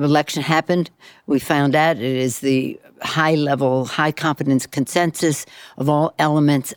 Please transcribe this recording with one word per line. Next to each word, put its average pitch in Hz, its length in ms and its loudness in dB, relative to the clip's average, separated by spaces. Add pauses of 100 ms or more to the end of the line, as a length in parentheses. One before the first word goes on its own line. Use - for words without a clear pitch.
election 151 400 0
happened. 160 480 0 (360)
We 139 140 0
found 143 340 0
out 156 240 2
it 104 40 -8
is 127 360 -2
the 135 420 -2 (220)
high 160 320 0
level, 135 500 0
high 151 280 -2
confidence 143 520 -2
consensus 165 800 -2 (320)
of 135 140 0
all 151 280 2
elements 151 580 2